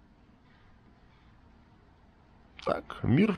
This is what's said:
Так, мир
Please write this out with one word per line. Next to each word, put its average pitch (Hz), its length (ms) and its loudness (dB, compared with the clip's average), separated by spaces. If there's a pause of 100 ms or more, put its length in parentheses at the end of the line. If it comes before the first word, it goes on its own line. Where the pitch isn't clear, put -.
(2750)
Так, - 400 -6
мир 175 340 2